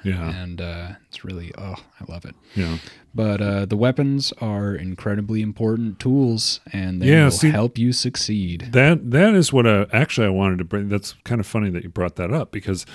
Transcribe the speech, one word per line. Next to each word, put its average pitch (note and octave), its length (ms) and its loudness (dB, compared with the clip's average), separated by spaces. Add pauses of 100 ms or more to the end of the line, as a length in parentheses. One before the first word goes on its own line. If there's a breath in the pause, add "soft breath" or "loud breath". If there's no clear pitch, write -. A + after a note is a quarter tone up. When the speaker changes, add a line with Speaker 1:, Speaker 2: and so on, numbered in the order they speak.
Speaker 1:
Yeah. F2+ 260 -2
Speaker 2:
And, F2+ 320 -8
uh, F2 280 -10 (200)
it's - 160 -18
really, E2+ 320 -12
oh, F#2+ 200 -12 (220)
I F#2+ 120 -16
love E2+ 140 -14
it. - 100 -18 (180 soft breath)
Speaker 1:
Yeah. E2 240 -2 (380 loud breath)
Speaker 2:
But, G#2 260 0
uh, G2+ 240 -2
the G#2 120 -4
weapons C3+ 640 0
are G2+ 360 -4
incredibly G2+ 680 -4
important A2 580 -2
tools, B2+ 600 0 (120)
and F#2 300 -2
they B2 80 2
Speaker 1:
Yeah, D#3 160 8
Speaker 2:
will C#3 60 6
Speaker 1:
see, - 180 2
Speaker 2:
help A#2 300 0
you A#2+ 120 2
succeed. G#2 840 -4
Speaker 1:
that, C#3 360 4
that F3+ 240 6
is F3+ 180 4
what, B2 140 4
uh, G#2 260 4
actually A#2 360 2
I F#2+ 40 2
wanted F#2+ 280 2
to F2+ 60 -4
bring. G2+ 240 -4
That's G2+ 340 -4
kind A#2 180 -2
of G2 60 -6
funny G#2 240 -2
that F2 100 -4
you E2+ 80 -12
brought F2 280 -4
that F2+ 140 -2
up, D3+ 200 -4
because F#2+ 440 -4